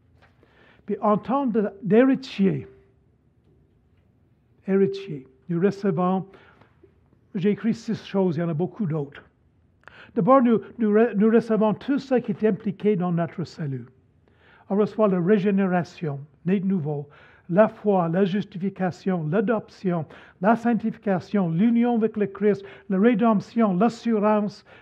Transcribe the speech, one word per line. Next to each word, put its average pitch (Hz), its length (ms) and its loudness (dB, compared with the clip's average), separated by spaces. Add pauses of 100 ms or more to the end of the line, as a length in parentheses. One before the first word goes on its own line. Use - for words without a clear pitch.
(840)
Puis 208 160 -6
en 214 160 2
tant 277 300 -2
de-, 208 240 -2 (100)
d'héritier, 208 880 2 (2000)
héritier, 190 600 -2 (220)
nous 170 100 -2
recevons, 185 680 -2 (1080)
j'ai 202 160 0
écrit 214 220 -2
six - 320 -8
choses, 185 320 -2
il 170 40 -4
y - 20 -4
en 170 60 -4
a 165 40 -4
beaucoup 180 320 -4
d'autres. 147 380 -8 (880)
D'abord, 247 280 4
nous, 233 180 4 (180)
nous 214 160 0
re-, 220 220 4
nous 208 140 4
recevons 220 440 2
tout 269 260 -2
ce - 160 -2
qui 233 160 -2
est 214 160 -2
impliqué 208 480 -2
dans 180 160 -2
notre 170 340 -4
salut. 135 400 -10 (840)
On 196 60 -2
reçoit 208 320 2
la 185 120 0
régénération, 180 1000 0 (260)
né 190 140 0
de 180 60 -6
nouveau, 151 420 -4 (420)
la 202 180 4
foi, 196 420 0
la 185 160 0
justification, 185 1040 -4
l'adoption, 196 760 -2 (360)
la 208 140 4
sanctification, 208 960 -2
l'union 233 460 2
avec 220 220 -2
le 208 80 0
Christ, 202 380 -2 (260)
la 190 80 0
rédemption, 220 760 2
l'assurance. 214 920 0 (160)